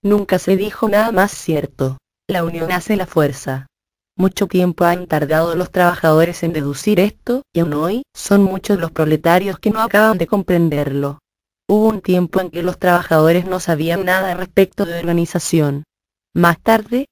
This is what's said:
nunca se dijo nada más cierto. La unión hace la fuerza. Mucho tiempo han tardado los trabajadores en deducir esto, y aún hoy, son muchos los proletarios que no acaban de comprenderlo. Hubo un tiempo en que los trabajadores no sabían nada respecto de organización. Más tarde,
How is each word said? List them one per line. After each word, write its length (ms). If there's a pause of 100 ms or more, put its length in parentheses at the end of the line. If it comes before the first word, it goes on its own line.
nunca 360
se 180
dijo 320
nada 240
más 200
cierto. 680 (280)
La 160
unión 300
hace 240
la 80
fuerza. 600 (500)
Mucho 300
tiempo 380
han 220
tardado 500
los 140
trabajadores 720
en 120
deducir 440
esto, 440 (120)
y 60
aún 140
hoy, 280 (140)
son 280
muchos 340
los 140
proletarios 680
que 140
no 100
acaban 340
de 100
comprenderlo. 920 (500)
Hubo 200
un 120
tiempo 400
en 80
que 140
los 160
trabajadores 680
no 160
sabían 460
nada 260
respecto 540
de 120
organización. 840 (520)
Más 260
tarde, 520